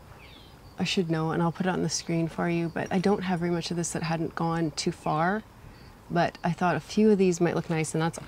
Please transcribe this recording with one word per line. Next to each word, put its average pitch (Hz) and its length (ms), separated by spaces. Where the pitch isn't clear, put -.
I 190 60
should 170 260
know, 160 200
and 160 120
I'll 170 100
put 185 140
it 185 40
on 170 120
the 170 60
screen 165 380
for 175 220
you. 170 200
But - 220
I 190 80
don't 196 240
have 185 180
very 175 120
much 170 180
of 170 60
this 170 160
that - 100
hadn't 165 320
gone 165 380
too - 200
far, 170 500
but 170 320
I 170 100
thought 170 220
a 156 60
few 214 320
of 196 60
these 185 220
might 170 140
look 170 160
nice, 160 240
and 160 80
that's 165 260